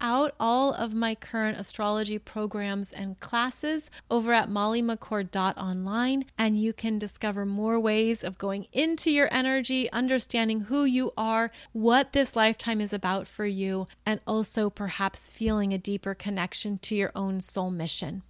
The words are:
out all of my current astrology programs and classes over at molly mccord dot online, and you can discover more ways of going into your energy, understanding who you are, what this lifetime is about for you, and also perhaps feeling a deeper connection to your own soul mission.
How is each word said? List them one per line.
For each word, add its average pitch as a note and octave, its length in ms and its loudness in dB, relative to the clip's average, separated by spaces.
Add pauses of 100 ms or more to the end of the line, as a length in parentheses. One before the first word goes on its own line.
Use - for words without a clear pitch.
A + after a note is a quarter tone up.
out B3+ 400 2
all B3+ 320 4
of A3+ 220 -4
my A3+ 200 0
current A3 460 -4
astrology G#3+ 580 -2
programs G3+ 720 -4
and G3 300 -8
classes C#4 720 -2 (200)
over A#3 220 2
at A3+ 160 4
molly G#3+ 340 2
mccord A3 480 -2
dot F#3+ 280 0
online, G#3 680 -2 (140)
and G#3+ 200 4
you A3 140 2
can A3 260 -2
discover G#3 460 -4
more G#3+ 340 0
ways A3 460 2
of F#3+ 140 -6
going G3 340 -4
into D#4+ 380 2
your C#4+ 200 4
energy, C4 640 0
understanding A#3 720 0
who C4+ 220 2
you B3+ 340 2
are, A3+ 340 0 (200)
what A#3 420 4
this C#4 200 4
lifetime A3 460 2
is G#3 140 -2
about F#3+ 340 -2
for - 180 -4
you, F#3+ 400 -2 (200)
and G#3+ 200 0
also G#3+ 440 0
perhaps - 580 -4
feeling G#3 460 0
a F#3+ 40 -2
deeper G3 360 -4
connection G3 640 -4
to - 180 -2
your G3 180 0
own F#3+ 280 -2
soul F#3 280 -2
mission. E3+ 600 -4